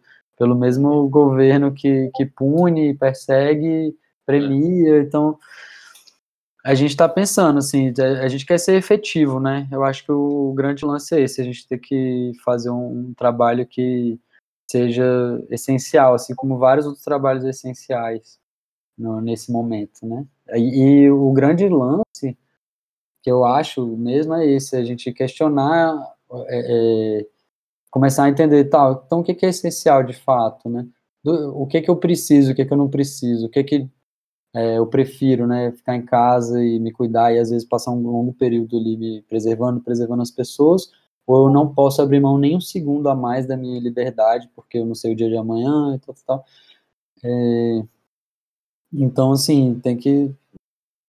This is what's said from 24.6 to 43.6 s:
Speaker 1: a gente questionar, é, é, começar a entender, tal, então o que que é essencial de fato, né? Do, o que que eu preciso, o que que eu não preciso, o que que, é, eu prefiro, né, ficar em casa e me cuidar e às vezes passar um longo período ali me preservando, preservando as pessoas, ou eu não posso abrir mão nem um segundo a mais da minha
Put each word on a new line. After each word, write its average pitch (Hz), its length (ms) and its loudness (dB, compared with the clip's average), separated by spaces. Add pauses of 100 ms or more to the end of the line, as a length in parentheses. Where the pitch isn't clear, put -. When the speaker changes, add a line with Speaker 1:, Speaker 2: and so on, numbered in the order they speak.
Speaker 1:
a 123 80 -2
gente 120 280 -8
questionar, 151 840 0 (520)
é, 113 720 0
é, 107 60 -10 (640)
começar 139 340 2
a 143 40 4
entender, 147 360 4
tal, 139 420 2
então 170 140 -2
o 170 40 -6
que 180 100 -4
que 185 120 -2
é 185 40 2
essencial 165 520 2
de 127 100 -6
fato, 120 560 -2
né? 120 180 -8 (360)
Do, 147 380 -4
o 135 60 -4
que 165 140 -2
que 160 100 -2
eu 175 60 4
preciso, 156 560 2
o - 20 -4
que 135 100 0
que 135 80 -4
eu 143 40 2
não 139 140 2
preciso, 131 560 -4
o - 20 -12
que 139 140 -2
que, 139 260 -2 (680)
é, 113 240 -2
eu 113 80 2
prefiro, 131 600 0
né, 120 260 -2
ficar 123 240 -6
em 120 80 -8
casa 120 600 2
e 113 140 0
me 113 120 -4
cuidar 117 420 0
e 117 60 2
às 117 120 0
vezes 117 160 -2
passar 120 240 -4
um 123 120 -4
longo 120 300 -4
período 117 460 -2
ali 113 180 -4
me 113 260 -10
preservando, 113 580 -2
preservando 120 420 -4
as 120 80 -6
pessoas, 156 600 0 (360)
ou 131 220 6
eu 139 40 4
não 143 220 2
posso 139 260 2
abrir 143 200 2
mão 139 180 2
nem 143 180 2
um 180 40 -2
segundo 147 480 -4
a 139 60 0
mais 127 320 -4
da 131 100 -6
minha 123 240 -8